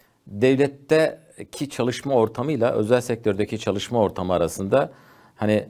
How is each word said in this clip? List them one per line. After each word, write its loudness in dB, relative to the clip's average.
devletteki 0
çalışma -4
ortamıyla 2
özel 2
sektördeki -2
çalışma -2
ortamı 0
arasında 0
hani 0